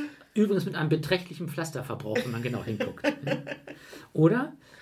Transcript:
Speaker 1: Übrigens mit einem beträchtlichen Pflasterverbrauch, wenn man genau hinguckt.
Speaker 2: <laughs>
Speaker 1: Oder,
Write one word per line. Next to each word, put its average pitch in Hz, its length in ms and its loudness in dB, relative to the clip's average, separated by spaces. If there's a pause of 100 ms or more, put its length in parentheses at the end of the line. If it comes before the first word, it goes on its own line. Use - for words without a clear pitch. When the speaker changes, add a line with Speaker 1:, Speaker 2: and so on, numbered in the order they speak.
(340)
Speaker 1:
Übrigens 202 300 4
mit 190 100 -4
einem 156 140 0
beträchtlichen 160 600 0
Pflasterverbrauch, 117 760 -4
wenn 123 80 -4
man 117 100 -4
genau 117 220 -4
hinguckt. 104 420 -4 (560)
Speaker 2:
<laughs> - 500 -18
Speaker 1:
Oder, 220 400 4 (300)